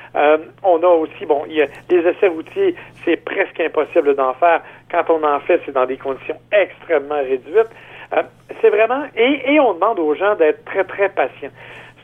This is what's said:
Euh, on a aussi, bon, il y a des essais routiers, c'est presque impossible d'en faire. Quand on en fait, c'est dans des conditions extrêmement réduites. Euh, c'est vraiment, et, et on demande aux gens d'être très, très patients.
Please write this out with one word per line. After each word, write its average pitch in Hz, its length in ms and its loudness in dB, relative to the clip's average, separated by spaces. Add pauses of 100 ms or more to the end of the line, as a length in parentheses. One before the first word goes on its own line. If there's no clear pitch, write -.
(160)
Euh, 151 220 4 (260)
on 170 180 4
a 180 60 4
aussi, 160 360 0
bon, 151 240 -2
il 160 60 -12
y 156 80 2
a 135 40 2 (220)
des 180 100 4
essais 170 280 2
routiers, 175 480 -2 (300)
c'est 165 120 0
presque 147 440 -6
impossible 147 560 0
d'en 131 180 -2
faire. 170 260 2 (300)
Quand 170 180 -2
on 160 140 0
en 147 160 0
fait, 170 260 0
c'est 147 80 -10
dans 131 140 0
des 135 120 -8
conditions 135 380 -8 (140)
extrêmement 147 720 -2
réduites. 135 480 -2 (420)
Euh, - 100 0 (380)
c'est 226 80 4
vraiment, 226 340 2 (140)
et, 269 380 0
et 311 40 4
on 254 140 4
demande 196 260 0
aux 151 160 0
gens 202 220 0
d'être 151 300 2
très, 190 180 -4
très 196 240 -2
patients. 139 420 -6 (540)